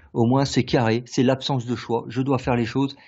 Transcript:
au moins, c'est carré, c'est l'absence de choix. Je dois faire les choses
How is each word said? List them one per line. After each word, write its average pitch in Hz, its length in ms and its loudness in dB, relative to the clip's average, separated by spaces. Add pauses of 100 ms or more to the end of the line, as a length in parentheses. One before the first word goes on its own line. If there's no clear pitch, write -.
(120)
au 120 120 2
moins, 131 220 4
c'est 127 180 0
carré, 120 400 2
c'est - 180 0
l'absence 127 440 0
de 120 100 -4
choix. 117 320 -4
Je 120 140 -4
dois 131 160 0
faire 127 180 0
les 120 80 0
choses 135 320 -4 (120)